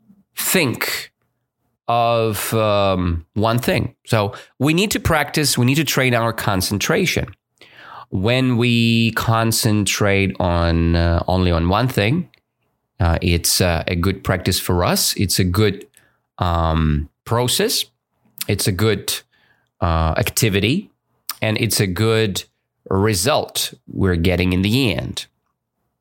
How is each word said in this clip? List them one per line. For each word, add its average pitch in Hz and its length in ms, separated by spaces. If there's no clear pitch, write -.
think - 760
of, 117 680
um, 98 800
one 113 240
thing. - 380
So 104 280
we 147 140
need 202 180
to 247 80
practice, 151 580
we 123 80
need 131 100
to 156 80
train 131 300
our 113 200
concentration. 101 1000
When 123 480
we 117 540
concentrate 104 1300
on, 85 560
uh, 85 320
only 90 240
on 85 180
one 110 180
thing, 123 420
uh, 82 220
it's, 87 400
uh, 85 260
a 92 80
good 92 280
practice 92 360
for 87 240
us. 170 320
It's - 240
a 104 40
good, 98 440
um, 80 720
process. 127 640
It's 101 200
a 110 40
good, 101 500
uh, 82 360
activity, 110 760
and 110 180
it's 117 200
a 107 80
good 110 560
result 107 840
we're 92 280
getting 90 380
in 90 80
the 110 320
end. - 340